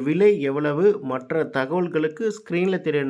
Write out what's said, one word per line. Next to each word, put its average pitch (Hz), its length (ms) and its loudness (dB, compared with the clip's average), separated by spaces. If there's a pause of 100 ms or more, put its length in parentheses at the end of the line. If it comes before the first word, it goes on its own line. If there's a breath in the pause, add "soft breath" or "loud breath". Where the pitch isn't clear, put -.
விலை 190 240 4 (180)
எவ்வளவு, 147 360 0 (260)
மற்ற 143 320 -2 (140)
தகவல்களுக்கு 156 680 -2 (120)
ஸ்க்ரீன்ல 180 500 -2
தெரிய 147 220 0